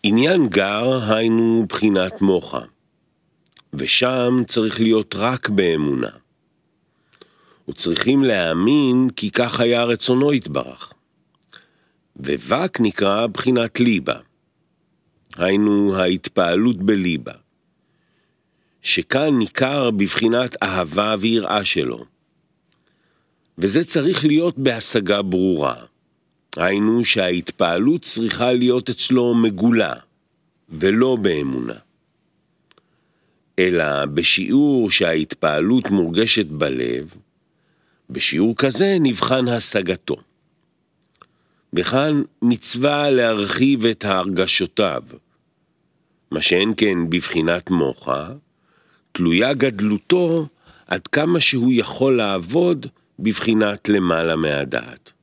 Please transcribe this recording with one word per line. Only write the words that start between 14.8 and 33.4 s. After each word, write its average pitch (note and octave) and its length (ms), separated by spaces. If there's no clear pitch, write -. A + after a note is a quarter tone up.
היינו G2+ 600
ההתפעלות F#2 840
בליבה, F2+ 500
שכאן D3 560
ניכר C3 520
בבחינת A2+ 720
אהבה F#2+ 560
ויראה G#2 460
שלו. B1 400
וזה G#2 260
צריך D#3 400
להיות D#3 340
בהשגה A2+ 640
ברורה, F2+ 540
היינו G#2 480
שההתפעלות F#2 960
צריכה A#2 500
להיות B2 380
אצלו A#2+ 440
מגולה, A2 600
ולא G#2 480
באמונה. C2+ 640